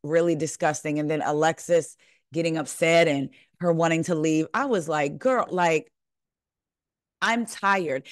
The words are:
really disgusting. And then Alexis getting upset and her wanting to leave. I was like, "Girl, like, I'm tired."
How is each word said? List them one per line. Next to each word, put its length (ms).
really 340
disgusting. 640
And 100
then 140
Alexis 760
getting 240
upset 500
and 220
her 120
wanting 340
to 100
leave. 400
I 100
was 240
like, 300
"Girl, 320
like, 400
I'm 240
tired." 680